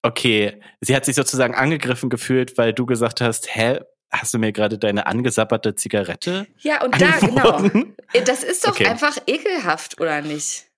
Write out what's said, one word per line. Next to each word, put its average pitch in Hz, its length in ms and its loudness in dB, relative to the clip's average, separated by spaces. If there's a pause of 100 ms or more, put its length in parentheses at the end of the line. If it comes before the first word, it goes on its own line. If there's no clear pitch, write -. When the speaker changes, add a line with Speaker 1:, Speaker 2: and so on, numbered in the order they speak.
Speaker 1:
okay, 110 580 0 (200)
sie 127 140 0
hat 131 100 0
sich 135 100 0
sozusagen 131 400 2
angegriffen 131 540 0
gefühlt, 127 480 -2
weil 117 160 4
du 123 120 -2
gesagt 117 360 0
hast, 117 340 -2
„Hä, 117 240 0 (320)
hast - 220 -2
du 120 60 0
mir 110 120 2
gerade 107 260 -2
deine 101 300 0
angesabberte 110 680 0
Zigarette 110 720 -4 (120)
Speaker 2:
Ja, 302 240 -2
und 247 160 0
da, 285 120 6
Speaker 1:
angeboten?“ 240 840 2 (160)
Speaker 2:
genau. - 140 2
Das 254 180 0
ist 359 220 -2
doch 415 60 4
Speaker 1:
Okay. 240 160 0
Speaker 2:
einfach 285 300 0 (100)
ekelhaft, 269 720 -2
oder 151 220 -2
nicht? 151 440 -8 (120)